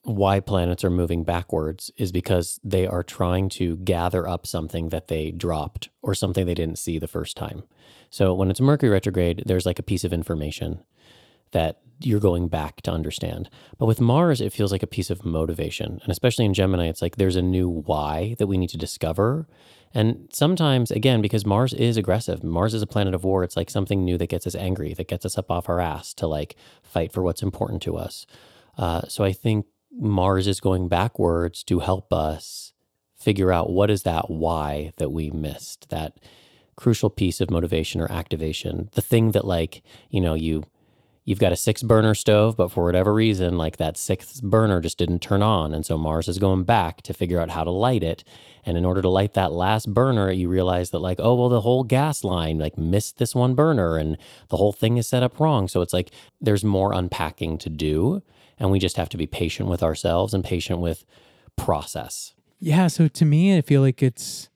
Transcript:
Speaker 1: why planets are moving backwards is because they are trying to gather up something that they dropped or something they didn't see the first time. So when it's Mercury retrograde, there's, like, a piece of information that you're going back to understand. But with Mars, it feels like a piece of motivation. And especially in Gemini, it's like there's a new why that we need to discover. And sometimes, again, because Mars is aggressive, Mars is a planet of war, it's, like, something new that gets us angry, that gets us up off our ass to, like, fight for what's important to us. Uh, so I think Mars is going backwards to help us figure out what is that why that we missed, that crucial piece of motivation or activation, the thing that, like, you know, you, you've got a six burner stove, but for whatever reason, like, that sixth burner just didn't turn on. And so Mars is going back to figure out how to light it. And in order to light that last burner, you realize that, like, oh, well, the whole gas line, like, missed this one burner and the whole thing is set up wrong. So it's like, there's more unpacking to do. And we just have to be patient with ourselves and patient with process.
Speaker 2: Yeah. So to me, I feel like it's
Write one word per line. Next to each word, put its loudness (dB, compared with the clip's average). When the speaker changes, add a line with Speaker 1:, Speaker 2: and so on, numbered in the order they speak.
Speaker 1:
why 2
planets 0
are 2
moving 0
backwards -4
is -4
because 0
they 0
are -4
trying -2
to -4
gather 0
up -6
something -6
that -6
they -4
dropped -6
or -2
something -2
they 0
didn't -4
see -4
the -6
first -8
time. -10
So 2
when 2
it's -2
Mercury 4
retrograde, 2
there's, 0
like, -2
a -10
piece -2
of -2
information -6
that -2
you're 2
going 2
back -6
to -6
understand. -6
But 0
with 2
Mars, 4
it -4
feels 0
like -2
a -4
piece -6
of -6
motivation. -4
And -6
especially 2
in 2
Gemini, 2
it's -4
like -4
there's 2
a 2
new 0
why -2
that 2
we 0
need 0
to -10
discover. -2
And 0
sometimes, 2
again, 2
because 0
Mars 2
is 2
aggressive, 0
Mars 0
is -4
a -2
planet 0
of -4
war, 2
it's, -6
like, -4
something 0
new 0
that -2
gets -4
us -6
angry, -4
that -8
gets -6
us -4
up -6
off -2
our 0
ass -4
to, -4
like, -4
fight -4
for -4
what's -2
important -4
to -6
us. -10
Uh, -2
so -4
I 2
think 0
Mars 2
is 0
going 0
backwards 0
to 0
help -2
us -4
figure 2
out 2
what 4
is 0
that -2
why -2
that -2
we -4
missed, -10
that -8
crucial 2
piece -2
of -2
motivation -2
or -4
activation, -6
the 0
thing 2
that, 2
like, -2
you 0
know, 2
you, -2
you've -2
got 4
a 0
six -2
burner 4
stove, 4
but 2
for 0
whatever 4
reason, 2
like, -2
that -4
sixth -6
burner 4
just -4
didn't 0
turn 0
on. 2
And -4
so -2
Mars -2
is -4
going 2
back 0
to -12
figure -2
out -4
how -4
to -2
light 2
it. -4
And 0
in 2
order 2
to 2
light 2
that 2
last 0
burner, 2
you 0
realize 0
that, -4
like, -2
oh, 4
well, 4
the 4
whole 2
gas 0
line, 0
like, -4
missed 0
this -2
one 2
burner 2
and -2
the -2
whole 4
thing 0
is 0
set 2
up -2
wrong. 2
So 0
it's -2
like, -2
there's 2
more 2
unpacking -4
to -8
do. 0
And 2
we 4
just 0
have -2
to -8
be -2
patient -4
with 0
ourselves 0
and 0
patient -4
with -4
process. -6
Speaker 2:
Yeah. 4
So 4
to 2
me, 6
I 6
feel 4
like 2
it's -4